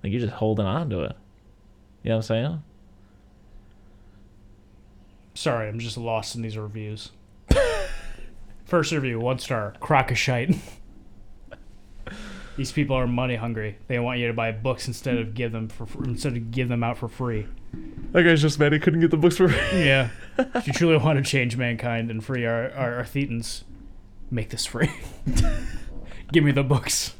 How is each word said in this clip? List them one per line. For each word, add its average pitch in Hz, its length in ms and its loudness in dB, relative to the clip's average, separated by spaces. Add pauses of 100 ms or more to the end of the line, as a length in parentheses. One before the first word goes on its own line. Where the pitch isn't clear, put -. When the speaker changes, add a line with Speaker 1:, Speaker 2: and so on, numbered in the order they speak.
Speaker 1:
Like, 101 80 -2
you're 120 100 0
just 110 120 -2
holding 107 320 0
on 147 240 -2
to 92 140 -2
it. 57 120 -6 (840)
You - 80 -4
know 113 80 4
what - 20 2
I'm - 40 0
saying? 135 400 -2 (2750)
Speaker 2:
Sorry, 117 340 0
I'm 110 100 -6
just 113 180 -6
lost 117 380 -4
in 117 60 -6
these 110 160 -6
reviews. 107 540 -8 (380)
<laughs> - 60 6 (1080)
First 160 260 2
review, 131 280 -2
one 123 200 -2
star, 107 400 -4
crock 135 320 4
of 117 60 0
shite. 131 400 2
<laughs> - 2000 -14
These 131 140 -4
people 139 240 2
are 127 120 2
money 123 280 0
hungry. 110 420 -4 (100)
They 123 100 0
want 120 220 0
you 120 80 0
to 117 60 0
buy 113 180 0
books 113 360 -2
instead 123 300 -2
of 107 160 -2
give 117 180 -2
them 110 180 -4
for - 180 -10
fr-, - 160 -6
instead 120 340 -2
of 117 140 -4
give 123 180 0
them 120 140 2
out 117 160 -2
for 120 80 -4
free. 113 400 -4 (640)
Speaker 1:
That 175 120 8
guy's 165 200 8
just 147 160 2
mad 147 140 6
he 156 60 2
couldn't 165 200 4
get 165 100 8
the 160 80 4
books 170 200 6
for 185 120 8
free. 175 360 4
Speaker 2:
Yeah. 135 240 6 (280)
Speaker 1:
<laughs> 262 180 0
Speaker 2:
If 240 120 0
you 139 60 0
truly 165 240 6
want 151 200 4
to 135 60 2
change 123 340 0
mankind 117 520 0
and 110 140 -4
free 123 220 -2
our, 117 260 0
our, 127 260 -2
our 123 60 -2
Thetans, 120 600 -4 (680)
make 113 180 -2
this - 160 -4
free. - 240 0 (720)
<laughs> - 680 -8
Give 160 120 6
me 147 80 6
the 135 120 2
books. - 560 0